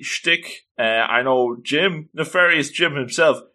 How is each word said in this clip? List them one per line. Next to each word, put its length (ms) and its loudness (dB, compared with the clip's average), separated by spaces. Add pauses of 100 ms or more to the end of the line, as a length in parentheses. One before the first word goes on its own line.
shtick. 440 -2 (340)
Uh, 40 0
I 400 2
know 380 2
Jim, 540 -2
Nefarious 560 0
Jim 240 0
himself, 440 0 (160)